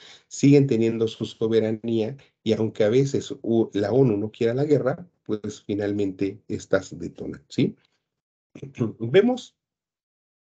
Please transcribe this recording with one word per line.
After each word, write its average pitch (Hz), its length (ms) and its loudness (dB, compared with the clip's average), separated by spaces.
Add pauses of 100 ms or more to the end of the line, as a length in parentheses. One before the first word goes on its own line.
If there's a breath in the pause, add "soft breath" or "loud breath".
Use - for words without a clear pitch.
(280 loud breath)
siguen 139 400 4
teniendo 113 400 0
su - 160 -8
soberanía, 110 960 -2 (260 soft breath)
y 110 80 0
aunque 110 320 0
a 104 60 4
veces 131 520 0
u-, 113 320 2
la 101 200 0
onu 123 240 4
no 107 120 -4
quiera 117 240 0
la 139 120 0
guerra, 143 440 0 (140)
pues, 107 420 -8
finalmente 101 840 -4
estas 95 500 -4
detonan, - 480 -12
¿sí? - 300 -4 (760)
<clears throat> 123 440 -8
Vemos 202 560 0 (1000)